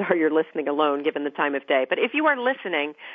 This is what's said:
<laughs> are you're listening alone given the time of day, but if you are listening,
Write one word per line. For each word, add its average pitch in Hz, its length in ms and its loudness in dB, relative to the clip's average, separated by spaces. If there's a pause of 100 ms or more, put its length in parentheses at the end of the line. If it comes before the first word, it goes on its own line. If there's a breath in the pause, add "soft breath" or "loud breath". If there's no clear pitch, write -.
<laughs> - 60 0
are 180 60 4
you're 156 180 2
listening 156 340 0
alone 143 360 0
given 147 200 -2
the 147 60 -4
time 143 240 -2
of 135 140 -6
day, 135 200 2
but - 120 -2
if 233 140 0
you 302 120 0
are 285 120 2
listening, 180 560 -2 (220 loud breath)